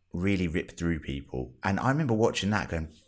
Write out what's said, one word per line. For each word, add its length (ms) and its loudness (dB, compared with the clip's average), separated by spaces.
really 340 2
rip 300 -4
through 240 0
people. 540 -6
And 160 0
I 80 0
remember 240 2
watching 380 2
that 180 0
going, 200 -2